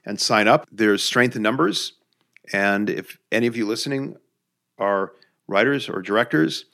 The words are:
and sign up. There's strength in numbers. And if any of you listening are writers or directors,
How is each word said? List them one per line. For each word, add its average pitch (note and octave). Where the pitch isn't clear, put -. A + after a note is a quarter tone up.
and G#2
sign G#2+
up. D3
There's G#2
strength B2
in A2
numbers. G#2+
And G2+
if -
any A#2
of A#2
you A2
listening C3+
are G2
writers B2+
or F#2+
directors, A#2